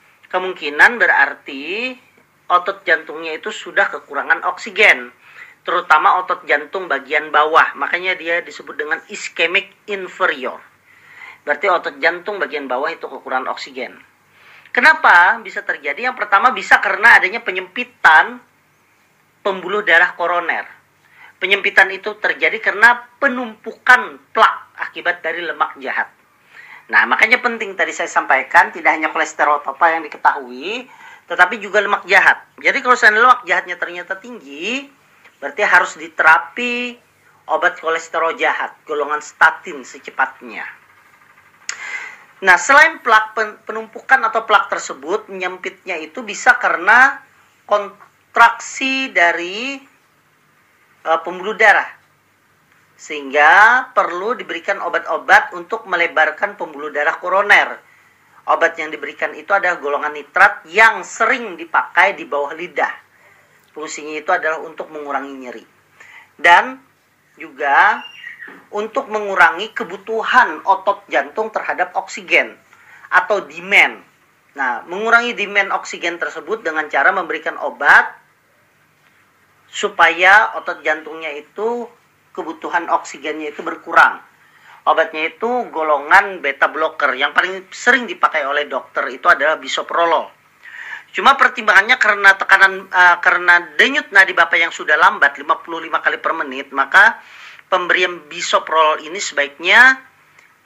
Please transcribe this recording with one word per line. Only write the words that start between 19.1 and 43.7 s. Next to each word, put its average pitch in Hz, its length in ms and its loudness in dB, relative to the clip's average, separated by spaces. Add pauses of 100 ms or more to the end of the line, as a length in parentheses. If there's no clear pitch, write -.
pembuluh 190 400 -4
darah 175 400 2
koroner. 170 480 -4 (720)
Penyempitan 196 520 2
itu 202 280 -8
terjadi 170 400 -2
karena 220 480 2 (160)
penumpukan 226 960 -2 (160)
plak - 400 0
akibat - 480 -6
dari 165 200 -6
lemak 151 360 -6
jahat. 117 320 -6 (720)
Nah, - 240 0
makanya 226 320 2
penting 220 400 -6
tadi 160 160 -4
saya 170 160 -8
sampaikan, 160 640 2
tidak 160 200 0
hanya 156 160 -4
kolesterol 151 520 0
total 165 360 0
yang 151 40 -8
diketahui, 143 840 -4 (440)
tetapi 180 280 2
juga 196 200 -2
lemak 202 240 0
jahat. 175 400 2 (160)
Jadi 214 240 -2
kalau 247 160 4
seandainya 220 240 4
lemak 247 240 4
jahatnya 180 320 -4
ternyata 175 400 -10
tinggi, 220 720 -10 (480)
berarti 143 240 -6
harus 180 320 2
diterapi 240 1040 -2 (480)
obat 156 320 0
kolesterol 160 560 -4
jahat, 139 480 -2
golongan 147 400 -4
statin 156 640 -2
secepatnya. 127 800 -8 (1800)
Nah, 185 160 6
selain 311 400 4
plak 220 400 2
pen-, 214 240 -4
penumpukan 220 560 -2